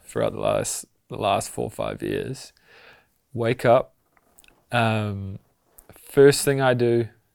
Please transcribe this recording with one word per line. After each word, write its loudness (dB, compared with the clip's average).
throughout -4
the -10
last, -4
the -10
last -2
four -8
or -10
five -8
years. -8
Wake -2
up. 4
Um, -2
first 4
thing 0
I 2
do, 0